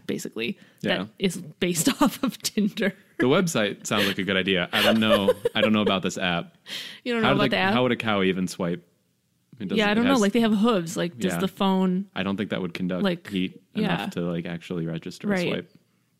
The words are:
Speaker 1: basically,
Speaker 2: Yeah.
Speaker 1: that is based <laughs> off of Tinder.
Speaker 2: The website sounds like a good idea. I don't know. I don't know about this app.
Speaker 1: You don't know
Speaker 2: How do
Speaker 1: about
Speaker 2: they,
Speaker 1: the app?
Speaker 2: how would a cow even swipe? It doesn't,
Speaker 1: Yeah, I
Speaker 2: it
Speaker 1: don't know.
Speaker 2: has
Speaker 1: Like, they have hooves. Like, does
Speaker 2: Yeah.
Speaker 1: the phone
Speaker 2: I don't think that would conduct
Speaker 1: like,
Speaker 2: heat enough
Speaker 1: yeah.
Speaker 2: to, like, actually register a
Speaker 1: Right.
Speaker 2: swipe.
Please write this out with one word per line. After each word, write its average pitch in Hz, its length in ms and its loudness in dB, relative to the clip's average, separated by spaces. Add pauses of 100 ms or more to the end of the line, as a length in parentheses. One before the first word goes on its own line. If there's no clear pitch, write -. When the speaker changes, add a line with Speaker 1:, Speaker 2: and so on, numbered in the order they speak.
Speaker 1:
basically, - 500 -6 (240)
Speaker 2:
Yeah. 180 200 0
Speaker 1:
that - 80 -8 (100)
is 185 180 -2
based 175 540 -2
<laughs> - 100 -4
off 269 220 2
of - 180 -4
Tinder. 202 540 -2 (240)
Speaker 2:
The 123 80 2
website 139 600 2
sounds 104 200 0
like 98 100 -2
a 101 80 -2
good 95 140 2
idea. 90 340 0
I 110 80 0
don't 104 180 4
know. 107 360 4 (200)
I 110 60 2
don't 110 140 4
know 107 80 4
about 98 180 2
this 90 160 -4
app. 87 400 -2 (480)
Speaker 1:
You 247 80 -2
don't 233 80 0
know 220 80 2
Speaker 2:
How - 60 4
do - 60 2
Speaker 1:
about - 100 2
Speaker 2:
they, 196 80 0
Speaker 1:
the - 0 -
app? 190 160 2
Speaker 2:
how 123 80 2
would 127 100 2
a 113 40 2
cow 104 260 0
even 92 260 2
swipe? 87 340 -6 (800)
It 208 80 -8
doesn't, 202 80 -2
Speaker 1:
Yeah, 214 120 2
I 208 40 2
Speaker 2:
it 214 40 2
Speaker 1:
don't 240 80 2
know. 277 80 4
Speaker 2:
has 247 100 4
Speaker 1:
Like, 202 100 4
they 240 80 2
have 220 160 4
hooves. 190 400 2
Like, 175 220 -4
does 180 160 -2
Speaker 2:
Yeah. 170 60 -2
Speaker 1:
the 190 80 0
phone 190 640 0
Speaker 2:
I 95 80 -4
don't 98 160 -2
think 104 100 -4
that 107 140 -4
would 85 100 -4
conduct 90 320 -2
Speaker 1:
like, 87 240 -4
Speaker 2:
heat 92 320 -4 (140)
enough 208 260 -2
Speaker 1:
yeah. - 60 -6
Speaker 2:
to, - 160 -6
like, 87 240 -4
actually 85 400 -6
register 82 420 -8
a - 40 0
Speaker 1:
Right. 180 160 0
Speaker 2:
swipe. - 220 -6 (500)